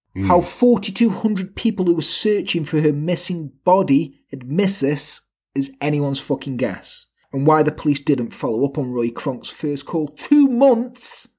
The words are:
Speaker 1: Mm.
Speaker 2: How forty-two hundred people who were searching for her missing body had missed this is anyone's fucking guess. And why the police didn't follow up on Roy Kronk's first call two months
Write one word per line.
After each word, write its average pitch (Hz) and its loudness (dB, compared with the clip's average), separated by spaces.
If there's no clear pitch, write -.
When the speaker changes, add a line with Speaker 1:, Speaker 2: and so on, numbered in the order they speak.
Speaker 1:
Mm. 98 -2
Speaker 2:
How 180 4
forty-two 233 2
hundred 190 -2
people 190 0
who 175 4
were 160 0
searching 185 -2
for 156 0
her 151 4
missing 160 -4
body 180 2
had 127 -12
missed 185 0
this 143 -4
is 135 -2
anyone's 143 -2
fucking 135 -4
guess. - -6
And 139 0
why 156 4
the 147 2
police 147 -2
didn't 120 -2
follow 127 -2
up 135 -4
on 127 -4
Roy 120 0
Kronk's 123 -8
first 147 -6
call 156 -2
two 294 4
months 247 0